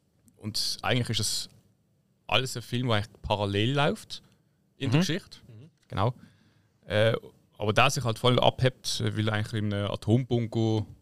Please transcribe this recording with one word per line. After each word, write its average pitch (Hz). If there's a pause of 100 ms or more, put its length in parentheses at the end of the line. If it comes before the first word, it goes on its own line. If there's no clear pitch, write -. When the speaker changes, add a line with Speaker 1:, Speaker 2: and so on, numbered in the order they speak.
(380)
Speaker 1:
Und -
eigentlich 117
ist 113
das - (800)
alles 127
ein 120
Film, 123
der 113
eigentlich -
parallel 104
läuft 151 (560)
in 135
der 135
Speaker 2:
Mhm. 170
Speaker 1:
Geschichte. 170 (100)
Speaker 2:
Mhm. 117 (180)
Speaker 1:
Genau. 101 (720)
Äh, 107 (440)
aber 107
der 120
sich 135
halt 113
voll 123
abhebt, -
weil 107
er 107
eigentlich 107
in 104
einem 101
Atombunker, 113 (160)